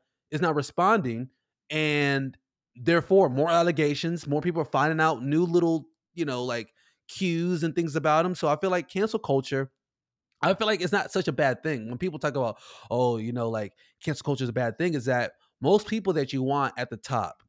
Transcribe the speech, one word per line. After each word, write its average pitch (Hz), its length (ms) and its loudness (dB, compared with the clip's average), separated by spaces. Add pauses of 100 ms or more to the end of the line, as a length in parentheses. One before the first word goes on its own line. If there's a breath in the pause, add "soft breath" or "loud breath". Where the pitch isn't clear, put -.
(300)
is 151 120 -2
not 165 140 2
responding, 135 760 0 (400)
and 147 680 0 (380)
therefore 165 540 4
more 139 200 0
allegations, 165 800 2
more 143 140 0
people 165 200 -2
are 143 40 -2
finding 156 340 0
out 160 240 2
new 151 220 2
little, 165 420 2 (260)
you 170 120 -4
know, 123 180 -4
like, 117 300 -6 (340)
cues 170 560 -2
and 160 100 -2
things 165 220 -2
about 156 300 2
him. 180 100 -2
So 156 140 0
I 151 80 2
feel 190 120 -2
like 180 200 -2
cancel 208 300 -2
culture, 135 520 -2 (680)
I 175 120 2
feel 214 140 -2
like 214 140 0
it's 175 100 -2
not 196 200 0
such 190 160 -2
a 165 40 -2
bad 135 320 0
thing. 127 240 -4
When 123 100 -8
people 147 220 -4
talk 143 160 -2
about, 120 220 -2 (340 loud breath)
"Oh, 120 260 2
you 110 140 -4
know, 117 180 -2
like, 107 240 -4 (300 soft breath)
cancel - 220 -4
culture 135 180 -2
is 123 60 -2
a 113 40 -6
bad 117 240 -2
thing," 170 160 0
is 127 120 -4
that 123 280 0 (280)
most 202 260 4
people 208 260 -2
that 143 200 -2
you 131 100 -2
want 139 340 -2
at 123 140 -6
the 113 60 -10
top, - 520 -4